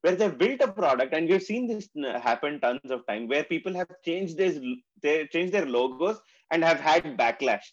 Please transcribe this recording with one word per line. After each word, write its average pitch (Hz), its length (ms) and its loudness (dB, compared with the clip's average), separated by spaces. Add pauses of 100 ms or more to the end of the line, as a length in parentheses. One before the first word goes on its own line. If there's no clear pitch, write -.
where 180 140 4
they've 180 220 2
built 247 240 2
a 240 100 4
product, 135 420 2
and 160 160 0
we've 190 140 4
seen 240 240 -4
this, 214 300 -6
uh, 127 220 -4
happen 120 400 -2
tons 123 320 -2
of 127 160 -6
time, 110 200 -6
where 143 160 0
people 165 300 -6
have 180 160 -6 (140)
changed 165 340 -4
their, 185 160 2 (480)
they 151 260 0
changed 180 260 -2
their 196 120 0
logos 131 540 -2 (320)
and 165 120 2
have 165 160 4
had 156 380 2
backlash. 117 560 0